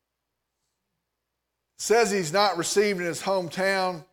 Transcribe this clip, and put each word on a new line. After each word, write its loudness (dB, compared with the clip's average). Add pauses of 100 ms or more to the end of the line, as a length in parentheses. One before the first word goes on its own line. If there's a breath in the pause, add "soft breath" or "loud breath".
(1800)
Says 2
he's -2
not 2
received 0
in -6
his -6
hometown. -2